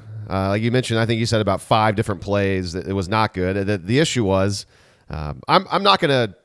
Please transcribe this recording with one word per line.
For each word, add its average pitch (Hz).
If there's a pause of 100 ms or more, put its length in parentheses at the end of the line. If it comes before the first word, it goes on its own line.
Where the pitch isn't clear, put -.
(300)
Uh, 95
like 104
you 117
mentioned, 117
I 113
think 113
you 117
said 110
about 95
five 110
different 101
plays 98
that 90
it 95
was 95
not 110
good. 95
The, 104
the 95
issue 151
was, 98 (420)
um, 73
I'm, 180
I'm 180
not 196
gonna 127 (120)